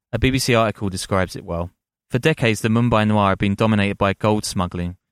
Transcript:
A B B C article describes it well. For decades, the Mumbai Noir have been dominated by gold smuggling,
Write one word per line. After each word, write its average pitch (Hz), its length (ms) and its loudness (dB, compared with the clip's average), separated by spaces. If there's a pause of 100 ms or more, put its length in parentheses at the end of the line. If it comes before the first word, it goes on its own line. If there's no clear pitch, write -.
(140)
A 117 40 -4
B 131 140 2
B 135 80 0
C 127 160 0
article 110 340 0
describes 92 460 -4
it - 100 -14
well. 85 240 -6 (400)
For - 80 -4
decades, 127 440 0
the 117 80 0
Mumbai 113 360 2
Noir 107 240 2
have 95 80 0
been 101 160 0
dominated 101 440 2
by 98 160 0
gold 107 320 0
smuggling, 90 520 -4 (140)